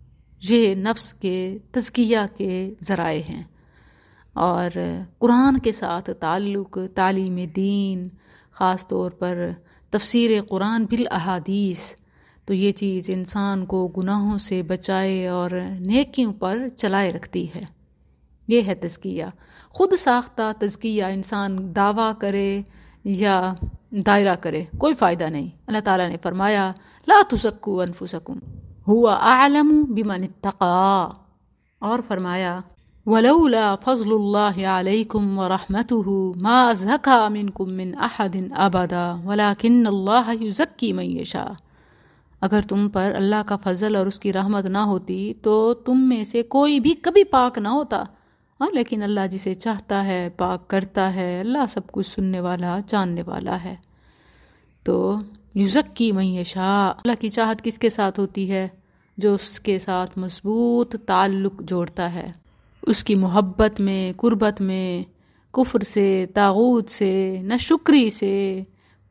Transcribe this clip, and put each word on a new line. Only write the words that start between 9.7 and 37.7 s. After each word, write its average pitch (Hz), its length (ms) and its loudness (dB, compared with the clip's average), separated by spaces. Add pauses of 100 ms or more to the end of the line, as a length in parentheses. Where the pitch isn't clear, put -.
تفسیر 220 520 2
قرآن 208 420 -2
بالاحادیث، 190 1120 -2 (500)
تو 196 100 -4
یہ 196 160 2
چیز 190 400 -4
انسان 190 560 -4
کو 185 220 -2
گناہوں 202 500 -2
سے 185 240 -4
بچائے 185 680 -2
اور 180 220 -2 (300)
نیکیوں 233 520 0
پر 220 440 -4
چلائے 196 360 0
رکھتی 175 340 -6 (100)
ہے۔ 202 80 -12 (840)
یہ 233 180 4
ہے 196 80 -2
تزکیہ۔ 175 500 -8 (440)
خود 381 300 2
ساختہ 240 600 0
تزکیہ 208 460 -2
انسان 190 720 -4
دعویٰ 208 420 2
کرے 202 440 -2 (420)
یا 190 480 2 (380)
دائرہ 202 440 4
کرے، 165 300 -4 (140)
کوئی 302 160 2
فائدہ 175 300 2
نہیں۔ 156 240 -4 (180)
اللہ 214 180 -2
تعالیٰ 185 240 2
نے 170 140 -8
فرمایا، 190 500 0 (360)
"لا 403 200 8
تزکوا 196 560 -2
انفسکم، 175 540 -10 (540)
هو 233 160 6
اعلم 294 760 6
بمن 208 380 -2
اتقی۔" 185 1000 0 (580)
اور 220 200 -2 (100)
فرمایا، 180 520 -4 (460)
"ولولا 233 680 6
فضل 226 380 0
اللہ 202 540 0
علیکم 196 720 0
ورحمتہ 190 1000 -2
ما 233 340 6
زکا 226 560 4
منکم 196 440 -4